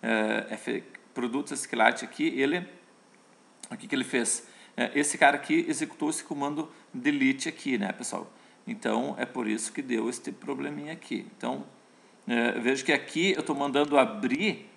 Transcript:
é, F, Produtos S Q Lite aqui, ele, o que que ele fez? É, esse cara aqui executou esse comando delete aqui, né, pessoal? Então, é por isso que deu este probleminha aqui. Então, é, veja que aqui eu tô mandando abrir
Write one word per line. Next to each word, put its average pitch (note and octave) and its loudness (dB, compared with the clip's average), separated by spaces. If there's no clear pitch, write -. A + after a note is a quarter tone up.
é, A2 0
F, A#2+ -6
Produtos B2+ -4
S C3+ -6
Q - -6
Lite A#2+ 6
aqui, - -2
ele, D#3 2
o A#2+ -12
que - -16
que - -2
ele B2+ 0
fez? - 0
É, A#2+ -2
esse C#3+ 2
cara C#3+ 8
aqui D#3 2
executou D3+ -2
esse - -4
comando D3 -4
delete C3+ 2
aqui, C3+ -2
né, G2 0
pessoal? - -6
Então, A#2 -2
é - -2
por A#2 -4
isso A2 -2
que - -6
deu A#2+ 0
este - -8
probleminha C#3+ -6
aqui. - -8
Então, C3+ -6
é, A#2+ 2
veja C3 2
que D#3+ 2
aqui E3 2
eu D#3+ 0
tô D3+ -2
mandando C#3+ 2
abrir B2+ 0